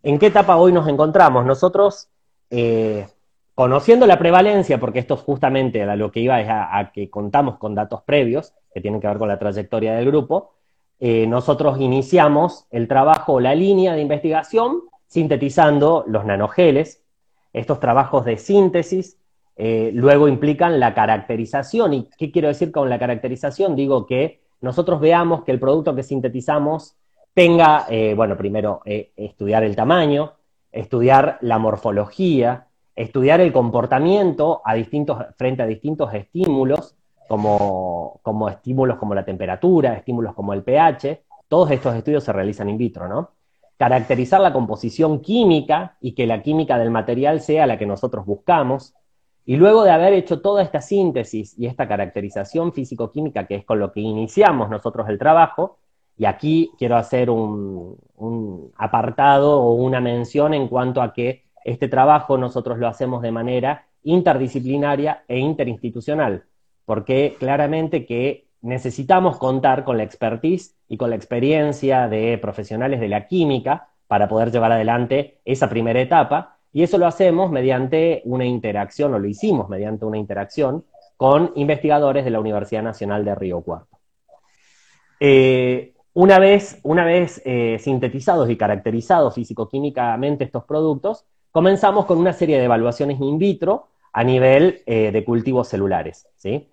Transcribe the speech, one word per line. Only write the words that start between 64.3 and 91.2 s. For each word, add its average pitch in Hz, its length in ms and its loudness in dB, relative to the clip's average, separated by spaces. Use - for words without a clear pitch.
e 123 120 -4
interinstitucional, 123 1040 -4
porque 131 540 -2
claramente 147 680 -2
que 123 400 -6
necesitamos 131 760 -2
contar 131 460 0
con 127 140 -2
la 107 60 -2
expertise 120 720 -6
y 113 100 -10
con 120 120 -4
la 113 60 -2
experiencia 135 920 0
de 110 300 -2
profesionales 110 640 -6
de 107 100 -4
la 104 160 -4
química 147 640 -2
para 104 200 2
poder 110 240 0
llevar 113 200 2
adelante 120 720 -2
esa 131 220 -2
primera 117 320 -2
etapa, 139 580 0
y 151 120 0
eso 175 160 2
lo 175 80 4
hacemos 175 420 2
mediante 135 760 0
una 127 200 -4
interacción, 113 720 -4
o 104 40 -2
lo 101 80 -4
hicimos 110 400 -2
mediante 104 380 -8
una 107 140 -6
interacción, 107 680 -6
con 143 380 2
investigadores 147 680 0
de 127 60 -4
la 110 100 -2
Universidad 107 440 -6
Nacional 104 420 -6
de 101 80 -4
Río 90 280 -6
Cuarto. - 360 -14
Eh, 131 760 4
una 185 240 8
vez, 196 460 4
una 165 200 0
vez, 170 420 0
eh, 120 340 -2
sintetizados 131 720 -2
y 113 60 -2
caracterizados 113 760 0
físico-químicamente 131 1120 -4
estos - 220 -8
productos, 156 600 -4